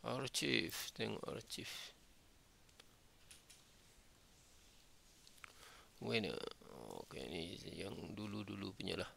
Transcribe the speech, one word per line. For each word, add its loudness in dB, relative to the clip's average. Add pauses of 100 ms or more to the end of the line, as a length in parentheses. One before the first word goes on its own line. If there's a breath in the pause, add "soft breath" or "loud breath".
Archive, 6 (160)
tengok 2
archive. -2 (4000 loud breath)
Winner. 6 (640)
Okey, -4
ni 0 (240)
yang 0 (160)
dulu-dulu -2
punya 2
lah. 2